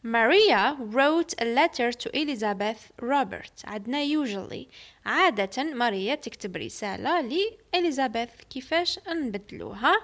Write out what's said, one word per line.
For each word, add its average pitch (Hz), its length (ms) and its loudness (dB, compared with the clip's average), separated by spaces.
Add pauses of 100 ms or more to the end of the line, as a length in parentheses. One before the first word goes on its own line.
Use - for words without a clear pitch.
Maria 233 760 4
wrote 277 600 2
a 233 40 0
letter 247 460 2
to - 240 -8
Elizabeth 220 760 -2 (100)
Robert. 247 640 -4
عندنا 285 600 -2
usually. 202 400 -6 (400)
عادة 240 580 2
ماريا 240 520 0
تكتب 202 420 -10
رسالة 208 640 -4
لإليزابيث. 269 1080 -2 (200)
كيفاش 320 580 -2
نبدلوها؟ 226 960 -2